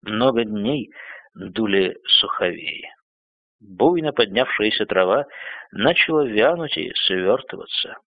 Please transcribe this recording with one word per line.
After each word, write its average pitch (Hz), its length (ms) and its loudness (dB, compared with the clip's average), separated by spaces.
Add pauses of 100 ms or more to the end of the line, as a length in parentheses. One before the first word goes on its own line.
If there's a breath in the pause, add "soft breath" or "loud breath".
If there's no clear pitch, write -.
Много 117 440 0
дней 107 440 -4 (460 loud breath)
дули 98 600 0 (100)
суховеи. 85 840 0 (680)
Буйно 151 540 0
поднявшаяся 107 720 0
трава 95 400 2 (480 loud breath)
начала 151 520 2
вянуть 139 520 0
и 85 180 -6
свертываться. - 1000 -2 (140)